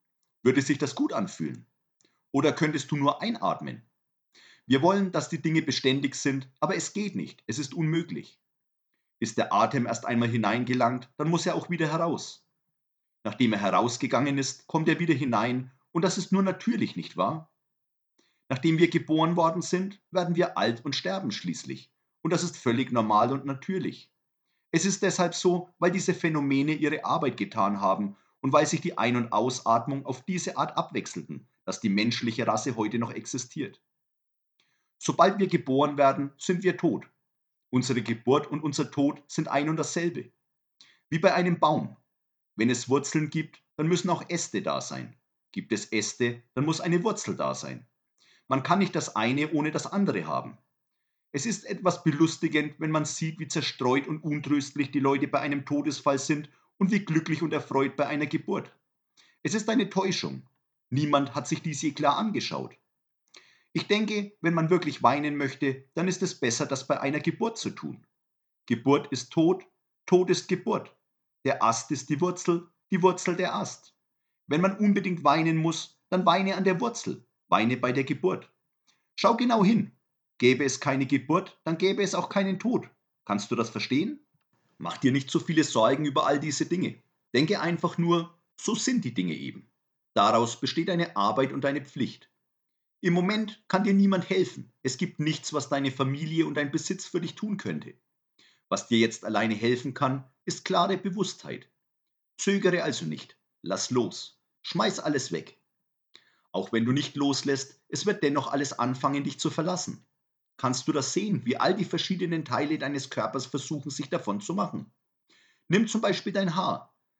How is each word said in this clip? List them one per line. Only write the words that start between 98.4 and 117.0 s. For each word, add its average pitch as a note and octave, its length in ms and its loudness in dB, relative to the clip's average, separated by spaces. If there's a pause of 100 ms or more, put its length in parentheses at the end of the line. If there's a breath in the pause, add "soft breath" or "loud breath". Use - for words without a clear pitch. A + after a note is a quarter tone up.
Was - 180 -2
dir A#2 120 4
jetzt A2+ 260 2
alleine A2 300 0
helfen B2 380 0
kann, C3+ 320 -2 (200)
ist - 200 -6
klare F3+ 320 2
Bewusstheit. F3 720 -6 (720)
Zögere F#3+ 440 2
also D3+ 220 -2
nicht. D#2 320 -8 (260)
Lass F#2 280 -4
los. A#2+ 500 -2 (220)
Schmeiß G3 380 -2
alles C#3+ 320 -2
weg. - 280 -8 (920 soft breath)
Auch F#2+ 200 -6
wenn A2+ 120 2
du B2 80 2
nicht C#3+ 240 -2
loslässt, C#3 720 -2
es - 180 -4
wird G3+ 160 0
dennoch C#3 300 0
alles C#3 200 -2
anfangen, C3+ 520 -2
dich - 140 -6
zu D#3 120 -2
verlassen. E3+ 560 -4 (500)
Kannst C3 300 -2
du D3+ 60 2
das C#3 200 -2
sehen, F3+ 320 -2
wie A#2+ 120 0
all E3+ 180 2
die G3 100 -2
verschiedenen E3+ 600 -2
Teile D3 340 -2
deines C3+ 320 -6
Körpers B2 360 -4
versuchen, C#3+ 440 -6
sich C3+ 180 -8
davon G3 320 -4
zu F3+ 140 -6
machen? - 380 -6 (760 soft breath)
Nimm G#3+ 220 4
zum A3 120 -2
Beispiel G3+ 320 0
dein G3 220 0
Haar. F3 400 -4 (240)